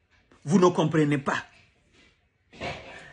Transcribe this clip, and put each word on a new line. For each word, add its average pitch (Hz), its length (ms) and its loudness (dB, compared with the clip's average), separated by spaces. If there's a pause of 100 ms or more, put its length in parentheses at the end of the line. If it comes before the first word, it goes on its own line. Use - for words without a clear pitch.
(440)
Vous 170 140 4
ne 180 100 6
comprenez 156 500 0
pas. - 260 -6 (1700)